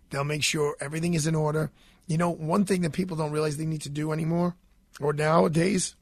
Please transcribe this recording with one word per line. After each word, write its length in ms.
They'll 140
make 200
sure 360
everything 360
is 120
in 80
order. 360
You 100
know, 140
one 340
thing 160
that 120
people 240
don't 140
realize 260
they 100
need 160
to 60
do 220
anymore, 440
or 140
nowadays 880